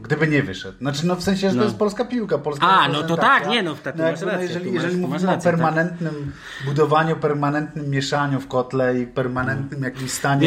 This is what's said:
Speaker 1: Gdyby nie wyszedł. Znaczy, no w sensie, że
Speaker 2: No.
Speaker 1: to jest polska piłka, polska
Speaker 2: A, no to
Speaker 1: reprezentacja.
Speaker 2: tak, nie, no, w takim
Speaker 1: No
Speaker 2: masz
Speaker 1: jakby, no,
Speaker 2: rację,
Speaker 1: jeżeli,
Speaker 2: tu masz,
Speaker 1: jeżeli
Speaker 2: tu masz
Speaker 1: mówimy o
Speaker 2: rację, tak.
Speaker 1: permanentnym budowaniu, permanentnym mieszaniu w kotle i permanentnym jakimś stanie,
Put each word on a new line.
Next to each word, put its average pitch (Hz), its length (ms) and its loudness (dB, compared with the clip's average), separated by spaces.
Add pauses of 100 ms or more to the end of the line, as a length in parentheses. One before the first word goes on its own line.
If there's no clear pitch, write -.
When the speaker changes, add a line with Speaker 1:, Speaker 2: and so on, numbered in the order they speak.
Speaker 1:
Gdyby 151 260 0
nie 147 140 4
wyszedł. 95 360 -10
Znaczy, 139 280 -2
no 180 100 0
w 180 60 -8
sensie, 196 280 0
że 190 60 2
Speaker 2:
No. - 60 2
Speaker 1:
to - 20 4
jest 202 140 0
polska 208 260 0
piłka, 202 340 -2
polska 147 300 -2
Speaker 2:
A, 180 200 6
no 139 60 0
to 147 60 0
Speaker 1:
reprezentacja. 170 400 4
Speaker 2:
tak, 143 80 -2
nie, 233 140 0
no, 160 120 -4
w - 60 -12
takim 143 200 -6
Speaker 1:
No 160 100 2
Speaker 2:
masz 165 100 -4
Speaker 1:
jakby, 196 60 -4
no, 214 60 -2
Speaker 2:
rację, 180 160 -2
Speaker 1:
jeżeli, 175 180 -6
Speaker 2:
tu 190 80 -4
masz, 165 100 -2
Speaker 1:
jeżeli 175 180 -2
Speaker 2:
tu 170 60 -2
masz - 20 -2
Speaker 1:
mówimy 180 200 0
o 180 40 2
Speaker 2:
rację, 175 160 2
tak. 165 100 2
Speaker 1:
permanentnym 160 720 0 (320)
budowaniu, 151 520 4
permanentnym 147 720 -2
mieszaniu 139 500 0
w - 80 -10
kotle 127 520 0
i 120 60 -4
permanentnym 131 760 -2
jakimś 131 280 -6
stanie, 139 360 2